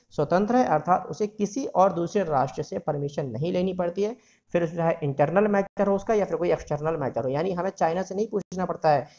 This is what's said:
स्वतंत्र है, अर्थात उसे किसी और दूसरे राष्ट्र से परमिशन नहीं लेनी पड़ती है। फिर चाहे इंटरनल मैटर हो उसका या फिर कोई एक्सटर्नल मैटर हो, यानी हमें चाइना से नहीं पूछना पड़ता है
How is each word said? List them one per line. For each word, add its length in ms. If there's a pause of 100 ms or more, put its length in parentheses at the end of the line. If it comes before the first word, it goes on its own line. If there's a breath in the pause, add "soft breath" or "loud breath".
(140 loud breath)
स्वतंत्र 420
है, 100
अर्थात 400
उसे 220
किसी 380
और 260
दूसरे 320
राष्ट्र 400
से 160
परमिशन 480
नहीं 240
लेनी 220
पड़ती 280
है। 140 (380 soft breath)
फिर 140
चाहे 240 (100)
इंटरनल 460
मैटर 380
हो 80
उसका 200
या 100
फिर 120
कोई 140
एक्सटर्नल 460
मैटर 280
हो, 60
यानी 220
हमें 180
चाइना 320
से 120
नहीं 140
पूछना 380
पड़ता 240
है 160 (120)